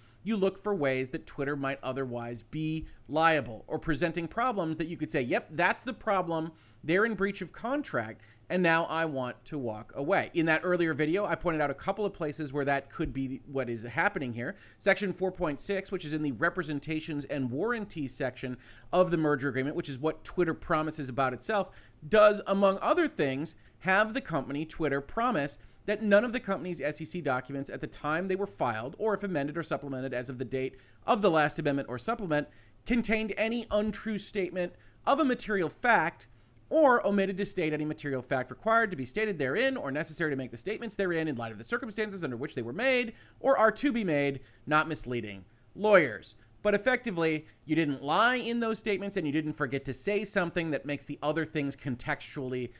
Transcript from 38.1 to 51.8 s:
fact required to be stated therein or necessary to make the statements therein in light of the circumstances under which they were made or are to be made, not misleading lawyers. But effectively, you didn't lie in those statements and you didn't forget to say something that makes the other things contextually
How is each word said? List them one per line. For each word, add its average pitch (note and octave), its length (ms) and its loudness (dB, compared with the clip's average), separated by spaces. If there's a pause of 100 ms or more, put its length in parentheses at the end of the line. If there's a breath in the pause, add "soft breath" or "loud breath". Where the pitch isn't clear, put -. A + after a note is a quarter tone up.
fact B2+ 300 -4
required A3 400 2
to F3+ 60 -6
be C3 100 -6
stated G#3 320 -2
therein G#3 380 0
or C3+ 140 -4
necessary D#3 400 -2
to C#3 60 0
make C3 160 -6
the B2 60 -12
statements A3+ 360 -8
therein E3+ 320 0
in D3 80 -2
light A2+ 160 -6
of G#2+ 80 -12
the A2+ 60 -12
circumstances G#3+ 580 -4
under C3 140 -4
which C3+ 180 -6
they B2+ 80 -4
were A#2 120 -6
made B3 400 0 (260 loud breath)
or C4 160 4
are A3 160 6
to C#4 180 0
be A3+ 140 0
made, C#3+ 360 2 (260 soft breath)
not D3+ 200 4
misleading A#2 600 -4 (280 soft breath)
lawyers. F3+ 640 4 (260 soft breath)
But G#3 120 4
effectively, F#3 720 0 (180 loud breath)
you D3+ 100 0
didn't D3 280 2
lie G3+ 340 4
in A#3 240 -2
those A3 180 0
statements G3+ 380 -2
and E3 100 0
you C#3+ 60 0
didn't D3+ 220 0
forget C3+ 320 -4
to C3+ 80 -4
say G#3 300 0
something E3+ 460 -2
that C#3 160 -2
makes C#3+ 200 -6
the C#3+ 160 -8
other D3+ 240 0
things C#3+ 280 -2
contextually C3 1040 -6